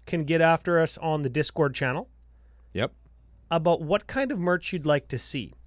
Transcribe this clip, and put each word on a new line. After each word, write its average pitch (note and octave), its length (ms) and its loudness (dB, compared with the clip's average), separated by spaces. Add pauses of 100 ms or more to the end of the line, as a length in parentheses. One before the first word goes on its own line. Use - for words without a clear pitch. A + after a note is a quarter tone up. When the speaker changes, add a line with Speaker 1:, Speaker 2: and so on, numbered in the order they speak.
Speaker 1:
can E3 200 -4
get D#3+ 160 2
after E3 400 4
us - 180 0
on D#3 240 -2
the C3+ 80 -2
Discord D3 420 0
channel C#3 360 -4 (640)
Speaker 2:
Yep. G#2 200 -2 (600)
Speaker 1:
about E3 280 2
what E3+ 280 -2
kind C4+ 240 -2
of A3 80 -4
merch F3 320 0
you'd E3 120 -6
like D3 240 2
to C3 80 -4
see. - 380 -6 (120)